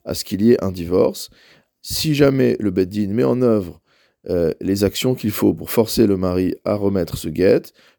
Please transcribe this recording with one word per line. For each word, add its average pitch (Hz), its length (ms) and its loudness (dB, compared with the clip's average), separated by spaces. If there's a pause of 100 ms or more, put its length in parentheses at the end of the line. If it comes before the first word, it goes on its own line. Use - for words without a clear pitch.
à - 80 -8
ce - 140 -8
qu'il 98 160 -4
y 117 100 6
ait - 100 2
un 95 100 -4
divorce. 90 580 -2 (500)
Si - 340 -4
jamais 139 460 2
le 101 100 0
bet 95 140 0
din 101 300 -4
met 123 100 0
en 123 160 0
œuvre, 107 400 0 (480)
euh, 85 320 0
les 98 240 0
actions 123 300 0
qu'il 110 160 -4
faut 101 240 2
pour 82 160 -12
forcer 110 360 2
le 98 120 0
mari 92 360 0 (120)
à 104 80 0
remettre 98 420 -2
ce 82 180 -8
get, 101 380 2 (260)